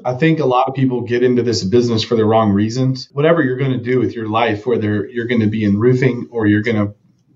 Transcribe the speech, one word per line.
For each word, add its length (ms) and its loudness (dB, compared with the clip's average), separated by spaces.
I 120 -4
think 240 2
a 60 -2
lot 220 2
of 60 -4
people 280 -2
get 200 -2
into 220 2
this 200 -2
business 400 0
for 120 -2
the 100 2
wrong 260 2
reasons. 600 0
Whatever 320 2
you're 140 -2
gonna 200 -2
do 220 0
with 160 -2
your 120 -8
life, 380 -2
whether 420 -2
you're 200 -6
gonna 200 2
be 160 -2
in 140 2
roofing 540 0
or 160 -2
you're 160 4
gonna 300 -2